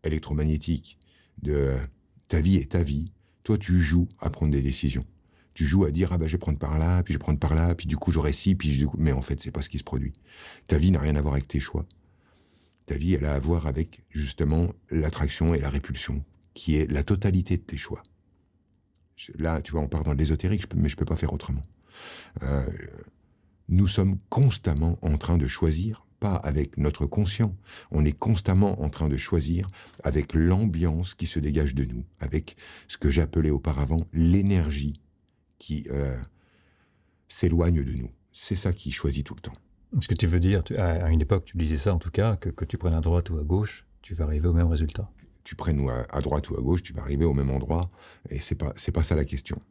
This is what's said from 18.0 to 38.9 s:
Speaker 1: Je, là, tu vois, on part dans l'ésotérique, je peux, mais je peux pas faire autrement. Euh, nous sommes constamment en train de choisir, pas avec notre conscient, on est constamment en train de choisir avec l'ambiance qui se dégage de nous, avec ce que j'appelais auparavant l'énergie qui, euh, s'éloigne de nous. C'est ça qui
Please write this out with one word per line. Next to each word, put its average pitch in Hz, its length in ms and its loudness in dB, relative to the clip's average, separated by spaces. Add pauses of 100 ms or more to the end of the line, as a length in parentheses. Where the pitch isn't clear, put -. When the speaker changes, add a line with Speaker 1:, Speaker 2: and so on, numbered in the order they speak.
Speaker 1:
Je, - 220 -20
là, 80 220 0
tu - 120 -10
vois, 78 100 -2
on 71 60 -2
part 76 160 -2
dans 71 100 2
l'ésotérique, 80 480 2
je - 40 -10
peux, 87 120 -4
mais 78 100 4
je - 80 -4
peux - 80 -2
pas 82 120 -2
faire - 180 -2
autrement. 69 260 -4 (840)
Euh, 67 240 0 (1000)
nous 92 180 6
sommes 95 320 2 (120)
constamment 85 720 2
en 76 160 2
train 85 180 0
de 71 100 4
choisir, 85 600 -2 (120)
pas 101 160 0
avec 73 440 -2
notre 73 260 0
conscient, 101 500 0 (360)
on 76 160 4
est 71 120 0
constamment 98 640 2
en 76 60 0
train 76 220 0
de 67 80 0
choisir 85 500 0 (340)
avec 71 300 0
l'ambiance 87 800 2
qui - 140 -6
se - 120 -4
dégage 73 360 0
de 67 100 0
nous, 60 220 -6 (140)
avec 76 360 -4 (320)
ce - 80 -10
que - 140 2
j'appelais 78 400 2
auparavant 71 500 0 (140)
l'énergie 82 800 2 (640)
qui, 76 320 -8
euh, 69 280 -4 (1120)
s'éloigne 82 560 2
de 64 80 -6
nous. 60 180 -6 (220)
C'est - 240 -6
ça 90 160 -2
qui 69 200 -6